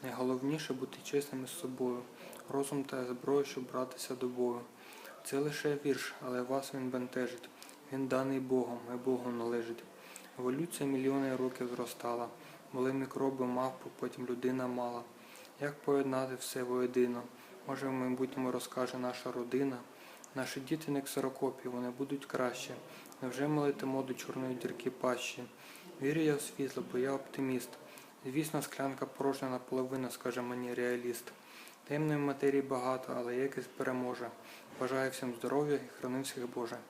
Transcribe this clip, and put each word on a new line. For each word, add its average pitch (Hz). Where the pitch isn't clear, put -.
Найголовніше — 131
бути 127
чесним -
із 123
собою. 127
Розум 139
та 135
зброя, 135
щоб 127
братися 127
до 127
бою. 123
Це 135
лише 147
вірш, 135
але 123
вас 135
він 131
бентежить. 123
Він 135
даний 135
Богом 127
і 123
Богу 123
належить. 117
Еволюція 139
мільйони 135
років 127
зростала. 120
Були 131
мікроби, 135
мавпи, 127
потім 127
людина 127
мала. 120
Як 143
поєднати 135
все 127
воєдино? 123
Може, 135
в 131
майбутньому 127
розкаже 123
наша 123
родина? 123
Наші 131
діти 151
не 139
ксерокопії, 131
вони 123
будуть 139
краще. -
Невже 131
ми 151
летимо 135
до 127
чорної 131
дірки 123
пащі? 123
Вірю 147
я 151
в 139
світло, -
бо 127
я 131
оптиміст. 135
Звісно, 147
склянка 135
порожня 135
наполовину, 127
скаже 123
мені 123
реаліст. 120
Темної 151
матерії 139
багато, 131
але 120
якість 131
переможе. 127
Бажаю 131
всім 127
здоров'я 139
і 127
храни 131
всіх 131
Боже. 120